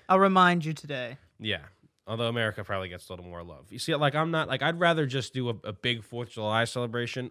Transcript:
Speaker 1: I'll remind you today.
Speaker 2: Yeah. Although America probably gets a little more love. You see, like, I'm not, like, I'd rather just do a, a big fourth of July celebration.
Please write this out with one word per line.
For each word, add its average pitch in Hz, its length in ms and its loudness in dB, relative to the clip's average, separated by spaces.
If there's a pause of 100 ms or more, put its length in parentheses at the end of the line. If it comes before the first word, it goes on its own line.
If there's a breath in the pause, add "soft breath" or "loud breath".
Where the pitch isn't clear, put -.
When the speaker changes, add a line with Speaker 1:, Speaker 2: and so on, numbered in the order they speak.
Speaker 1:
I'll 190 100 8
remind 180 460 6
you 160 80 -4
today. 131 440 -8 (220)
Speaker 2:
Yeah. 101 220 -2 (460)
Although 113 200 -2
America 113 360 -2
probably 95 260 -6
gets 90 180 -16
a 95 60 -12
little 90 120 -14
more 87 180 -12
love. 78 280 -18
You 120 80 -14
see, 160 160 -2
like, 143 200 2
I'm 160 160 0
not, 160 160 0
like, 131 160 -2
I'd 170 160 0
rather 165 260 4
just 131 280 -4
do 127 160 -2
a, 113 140 -4
a 104 80 -8
big 117 320 -4
fourth 120 260 -10
of - 40 -20
July 110 320 0
celebration. 120 640 -4